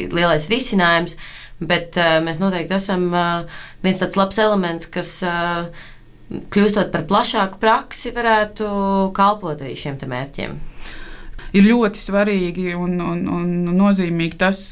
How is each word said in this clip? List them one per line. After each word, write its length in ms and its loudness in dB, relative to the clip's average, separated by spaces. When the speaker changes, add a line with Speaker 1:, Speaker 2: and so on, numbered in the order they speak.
Speaker 1:
lielais 400 2
risinājums, 640 2
bet, 400 -2
ā, 260 6
mēs 180 -4
noteikti 320 0
esam, 400 0
ā, 120 2
viens 200 2
tāds 160 0
labs 240 2
elements, 480 0
kas, 220 -4
ā, 140 -2
kļūstot 600 0
par 160 -4
plašāku 560 0
praksi, 520 0
varētu 520 0
kalpot 480 0
arī 160 -8
šiem 240 -8
te 80 -8
mērķiem. 480 -8
Speaker 2:
Ir 160 8
ļoti 320 4
svarīgi 800 0
un, 240 -2
un, 240 -2
un 200 -2
nozīmīgi 640 2
tas, 340 0